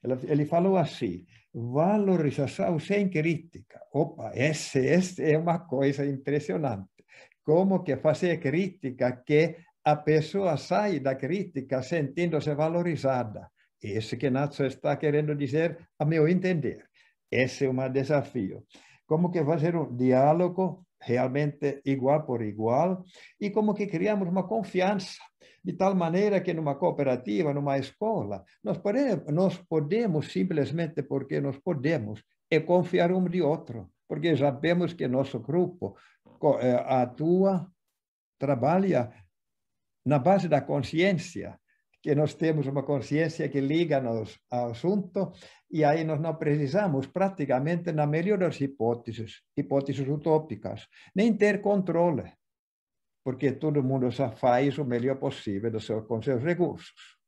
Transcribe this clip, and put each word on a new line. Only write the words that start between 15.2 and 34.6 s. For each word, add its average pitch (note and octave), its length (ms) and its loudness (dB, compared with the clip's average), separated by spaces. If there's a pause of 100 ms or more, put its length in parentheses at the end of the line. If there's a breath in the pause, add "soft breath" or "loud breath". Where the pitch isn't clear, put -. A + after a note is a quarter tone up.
dizer, D3 540 -2 (100)
a D3+ 60 0
meu D#3 240 4
entender. F3 560 0 (460 soft breath)
Esse B2+ 340 0
é C3 60 2
um C3 200 -2
desafio. C3+ 760 -2 (400 loud breath)
Como E3+ 240 2
que F3 140 0
fazer E3 320 2
um B2+ 180 -4
diálogo D#3 920 4 (140)
realmente C3+ 840 -2
igual C#3 400 2
por A#2+ 180 -4
igual A#2+ 600 0 (340 loud breath)
e G3+ 120 -4
como G#3+ 240 0
que G#3 120 -4
criamos G3 400 -2
uma F3+ 220 -2
confiança, G3 720 -2 (420 soft breath)
de F3+ 120 -6
tal G3 200 2
maneira F#3 460 2
que F3+ 140 -2
numa D3+ 220 -2
cooperativa, D3 760 0
numa C#3+ 260 0
escola, B2+ 680 -4 (180 soft breath)
nós G3+ 160 -4
pode-, G#3 520 0
nós F3 280 2 (100)
podemos, D#3+ 640 0
simplesmente D#3+ 680 -2
porque C#3+ 380 -4
nós C#3 180 -4
podemos, C3+ 640 -2 (280)
é D#3+ 100 4
confiar F3 520 2
um F#3 160 2
de F3 140 0
outro, C#3 480 -2 (180)
porque D#3 280 0
sabemos D#3+ 580 0